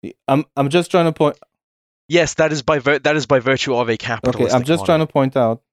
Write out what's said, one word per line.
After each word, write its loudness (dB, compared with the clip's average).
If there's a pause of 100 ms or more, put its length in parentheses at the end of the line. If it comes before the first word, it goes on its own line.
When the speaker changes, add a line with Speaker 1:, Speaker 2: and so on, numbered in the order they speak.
Speaker 1:
Y-, -14 (140)
I'm, 0 (100)
I'm 0
just 0
trying 2
to 0
point 0 (720)
Speaker 2:
Yes, 0
that 2
is -4
by 0
vir-, 0
that 0
is -2
by 4
virtue -2
of 0
a 2
Speaker 1:
Okay, -4
Speaker 2:
capitalist -2
Speaker 1:
I'm 2
just -2
trying 2
Speaker 2:
economy. -2
Speaker 1:
to -16
point 0
out 0 (120)